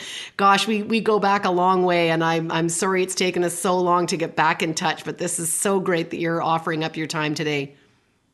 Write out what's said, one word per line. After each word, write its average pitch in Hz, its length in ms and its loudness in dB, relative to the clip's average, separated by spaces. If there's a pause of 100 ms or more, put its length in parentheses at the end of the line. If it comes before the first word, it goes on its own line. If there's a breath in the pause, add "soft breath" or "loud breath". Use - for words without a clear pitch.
(360 loud breath)
gosh, 196 320 4
we, 214 160 0
we 220 160 0
go 214 200 2
back 202 260 2
a 196 40 2
long 180 340 4
way, 175 280 4
and 165 120 2
I'm, 165 280 0
I'm 165 180 0
sorry 190 320 0
it's 185 140 -4
taken 180 280 0
us 170 140 -2
so 185 220 0
long 175 280 2
to 180 100 0
get 156 180 -4
back 165 260 2
in 165 140 -2
touch, 156 300 -4
but 151 120 -8
this 175 220 -4
is 160 120 -4
so 196 280 0
great 170 320 -2
that - 60 -8
you're 165 240 -2
offering 160 420 -2
up 160 140 -6
your 160 100 -4
time 151 260 -2
today. 147 420 -4 (580 soft breath)